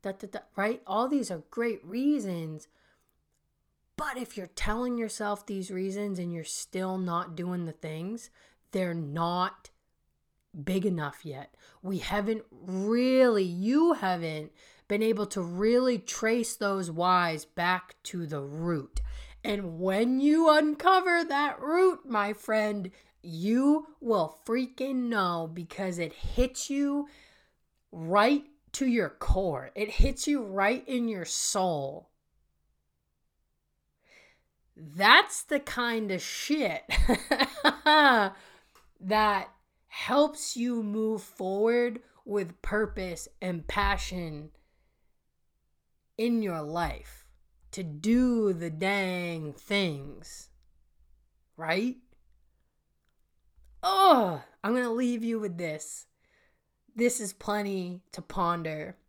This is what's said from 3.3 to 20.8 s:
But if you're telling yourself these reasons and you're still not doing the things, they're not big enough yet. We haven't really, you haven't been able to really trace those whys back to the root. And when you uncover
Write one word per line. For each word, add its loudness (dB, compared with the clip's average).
But -6
if -6
you're -8
telling -2
yourself -4
these -6
reasons -4
and -4
you're -6
still -6
not -4
doing -4
the -8
things, -10
they're -2
not -2
big 0
enough -4
yet. -12
We -4
haven't -2
really, 2
you 2
haven't -2
been 0
able 2
to -6
really 2
trace -2
those -2
whys 2
back -2
to -6
the -6
root. -4
And -4
when 2
you 6
uncover 4